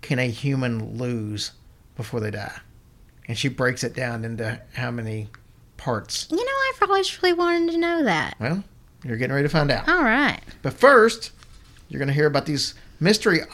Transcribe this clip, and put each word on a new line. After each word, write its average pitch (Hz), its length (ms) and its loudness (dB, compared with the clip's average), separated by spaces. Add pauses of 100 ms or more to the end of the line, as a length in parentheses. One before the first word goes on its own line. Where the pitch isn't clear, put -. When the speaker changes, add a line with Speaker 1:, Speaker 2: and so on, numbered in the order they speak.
Speaker 1:
can 131 160 -2
a 127 60 2
human 117 720 -2
lose 113 540 -6 (440)
before 123 220 -6
they 107 140 -4
die? 101 260 -10 (680)
And 117 100 -4
she - 80 -2
breaks 127 380 -2
it 120 100 -6
down 117 300 -6
into 113 360 -6 (120)
how 127 180 -6
many 110 380 -8 (480)
parts. - 520 -4
Speaker 2:
You 320 100 -2
know, 539 340 -2
I've 392 180 -2
always 392 320 0
really 359 120 4
wanted 339 360 2
to 330 80 -2
know 339 240 0
that. 180 380 0
Speaker 1:
Well, 160 240 -2 (400)
you're 120 120 -4
getting 127 200 0
ready 143 100 2
to 147 60 0
find 151 180 4
out. 117 180 0
Speaker 2:
All 349 140 4
right. 240 380 2 (200)
Speaker 1:
But - 120 -4
first, 233 580 6 (580)
you're 135 120 -8
gonna 139 120 0
hear 151 140 4
about 143 200 2
these 143 280 -4 (260)
mystery 190 400 4 (140)